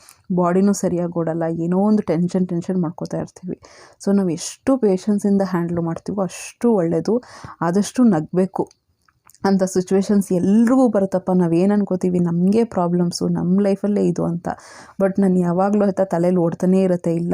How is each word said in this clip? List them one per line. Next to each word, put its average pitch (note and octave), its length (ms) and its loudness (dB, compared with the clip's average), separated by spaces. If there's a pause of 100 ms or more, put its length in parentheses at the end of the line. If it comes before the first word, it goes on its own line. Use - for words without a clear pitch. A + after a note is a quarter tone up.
(320)
ಬಾಡಿನೂ F#3 420 2
ಸರಿಯಾಗಿ F3 460 -4
ಓಡಲ್ಲ, E3 240 -2
ಏನೋ E3+ 360 -2
ಒಂದು G#3+ 280 2
ಟೆನ್ಷನ್ F3+ 400 0
ಟೆನ್ಷನ್ F3+ 340 -4
ಮಾಡ್ಕೋತಾ E3 360 -6
ಇರ್ತೀವಿ. E3 420 -10 (460)
So G3 120 2
ನಾವು F#3+ 120 0
ಎಷ್ಟು - 480 -2
ಪೇಷನ್ಸಿಂದ G3+ 680 0
ಹ್ಯಾಂಡಲ್ F3 340 -2
ಮಾಡ್ತೀವೋ E3+ 420 -4
ಅಷ್ಟು - 520 -2
ಒಳ್ಳೆಯದು. E3+ 480 0 (400)
ಆದಷ್ಟು F#3+ 420 0
ನಗಬೇಕು. F3+ 640 0 (760)
ಅಂಥ G3 180 2
ಸಿಚುವೇಶನ್ಸ್ F#3+ 680 0
ಎಲ್ರಿಗೂ A3+ 540 4
ಬರುತ್ತಪ್ಪ. G3 440 -2
ನಾವೇನು F3+ 420 2
ಅನ್ಕೋತೀವಿ, F#3 460 0
ನಮಗೆ F3+ 440 2
ಪ್ರಾಬ್ಲಮ್ಸು, F3 640 -2
ನಮ್ಮ F3 340 0
ಲೈಫಲ್ಲೇ G3 460 0
ಇದು E3+ 180 -2
ಅಂತ. E3+ 220 -6 (540)
But G3 200 0
ನಾನು F#3 180 4
ಯಾವಾಗಲೂ F#3+ 460 0
ಆಯ್ತಾ F#3+ 180 0
ತಲೆಯಲ್ಲಿ F3+ 380 0
ಓಡ್ತಾನೇ F3+ 420 2
ಇರುತ್ತೆ, F3 320 0
ಇಲ್ಲ F3 180 -2